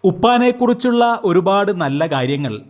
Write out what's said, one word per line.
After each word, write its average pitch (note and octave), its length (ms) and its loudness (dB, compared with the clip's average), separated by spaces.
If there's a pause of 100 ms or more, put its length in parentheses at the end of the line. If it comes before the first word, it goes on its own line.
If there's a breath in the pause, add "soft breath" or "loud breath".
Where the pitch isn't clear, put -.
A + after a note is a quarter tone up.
ഉപ്പാനെക്കുറിച്ചുള്ള A#3+ 960 2 (260)
ഒരുപാട് G3 420 0 (120)
നല്ല C#3 180 -2 (140)
കാര്യങ്ങൾ C3 400 -4 (160)